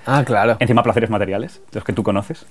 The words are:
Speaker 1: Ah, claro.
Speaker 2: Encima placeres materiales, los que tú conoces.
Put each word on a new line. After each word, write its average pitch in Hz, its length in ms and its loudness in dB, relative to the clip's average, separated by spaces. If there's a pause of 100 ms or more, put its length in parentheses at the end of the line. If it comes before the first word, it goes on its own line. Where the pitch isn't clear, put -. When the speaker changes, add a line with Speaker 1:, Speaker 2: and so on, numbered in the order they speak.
Speaker 1:
Ah, 139 180 2
claro. 110 360 2
Speaker 2:
Encima 117 240 4
placeres 113 260 0
materiales, 101 500 -4 (120)
los 101 100 -10
que 107 100 -6
tú 107 120 -4
conoces. 107 460 -4